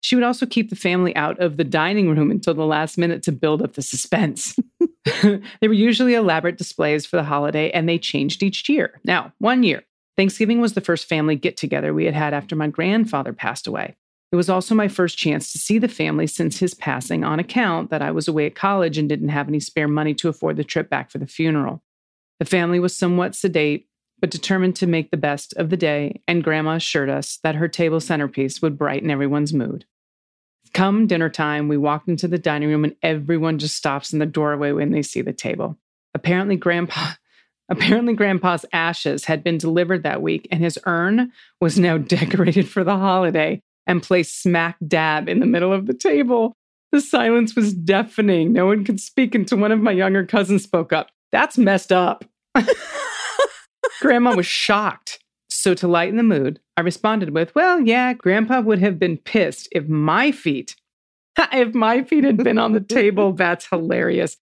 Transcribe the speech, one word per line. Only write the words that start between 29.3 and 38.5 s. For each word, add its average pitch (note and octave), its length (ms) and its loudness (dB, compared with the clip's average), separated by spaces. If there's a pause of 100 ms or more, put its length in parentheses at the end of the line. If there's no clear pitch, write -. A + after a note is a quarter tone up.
mood. B2 320 -4 (880)
Come G3+ 340 2
dinner E3 220 0
time, D3+ 400 -2
we D3 80 0
walked D3 320 -2
into E3+ 180 -2
the F3 100 -2
dining D3+ 300 -2
room, D3+ 160 2
and D3+ 180 -2
everyone D#3+ 580 -2
just D3 180 -6
stops C#3+ 340 -4
in D#3 80 -2
the D3+ 60 0
doorway D3 480 -2
when D3 180 -2
they D3+ 120 0
see - 180 -6
the C#3 100 -6
table. - 460 -6 (360)
Apparently, F#3 440 0
Grandpa, E3+ 560 -2 (260)
<laughs> - 300 -20
apparently, A#3 440 2
Grandpa's F#3 600 0